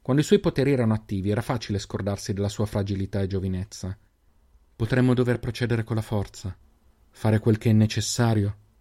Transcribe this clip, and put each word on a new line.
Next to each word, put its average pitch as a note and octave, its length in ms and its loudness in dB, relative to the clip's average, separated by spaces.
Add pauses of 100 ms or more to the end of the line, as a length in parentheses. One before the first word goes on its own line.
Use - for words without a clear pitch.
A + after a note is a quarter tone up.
Quando B2 200 2
i - 40 2
suoi G3+ 140 6
poteri C#3 320 0
erano A#2 220 2
attivi G2+ 380 -2
era G#2+ 100 0
facile A2 380 -4
scordarsi G2+ 520 -6
della G2+ 160 -2
sua G#2 180 -2
fragilità G2 560 -4
e F#2+ 60 -2
giovinezza. F#2 720 -6 (760)
"Potremmo B2+ 380 2
dover A#2+ 260 2
procedere A2+ 440 -2
con A2+ 140 -4
la A2 40 0
forza, - 560 -6 (520)
fare G#2+ 300 2
quel G#2+ 180 4
che A2+ 140 2
è - 20 6
necessario A2 840 2 (240)